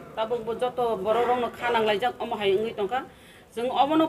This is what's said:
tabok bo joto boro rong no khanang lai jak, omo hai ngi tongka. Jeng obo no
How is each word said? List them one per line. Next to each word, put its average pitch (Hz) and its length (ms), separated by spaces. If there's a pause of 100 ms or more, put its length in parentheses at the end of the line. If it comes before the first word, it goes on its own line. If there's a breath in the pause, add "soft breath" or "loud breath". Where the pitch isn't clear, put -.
(160)
tabok 220 300
bo 226 80
joto 240 420
boro 220 300
rong 247 160
no 226 80
khanang 233 340
lai 208 140
jak, 240 200
omo 226 180
hai 196 200
ngi 220 160
tongka. 220 320 (500 loud breath)
Jeng 240 140
obo 269 280
no 320 120